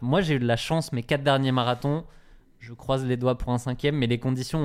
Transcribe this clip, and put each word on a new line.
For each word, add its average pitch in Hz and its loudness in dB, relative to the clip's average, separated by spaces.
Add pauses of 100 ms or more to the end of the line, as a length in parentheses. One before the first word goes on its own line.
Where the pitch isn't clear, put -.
Moi, 131 2
j'ai 160 2
eu 135 0
de 120 0
la 117 2
chance, 160 -2
mes 120 -4
quatre 143 -2
derniers 135 4
marathons, 127 0 (560)
je 113 -16
croise 131 -2
les 127 0
doigts 123 0
pour 123 -4
un 123 2
cinquième, 131 -2
mais 127 2
les 120 2
conditions 131 -2